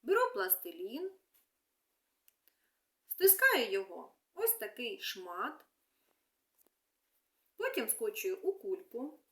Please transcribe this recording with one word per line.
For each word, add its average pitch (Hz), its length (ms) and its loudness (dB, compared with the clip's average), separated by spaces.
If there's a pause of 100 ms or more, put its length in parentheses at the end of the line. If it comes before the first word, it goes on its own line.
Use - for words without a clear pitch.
Беру 392 180 4 (140)
пластилін, 226 760 -4 (2000)
стискаю 381 640 6
його 190 460 -6 (180)
ось 226 180 0
такий 214 480 -6
шмат, 185 640 -8 (1900)
потім 381 320 -2
скочую 208 540 -2
у 196 100 2
кульку. 233 680 -8 (120)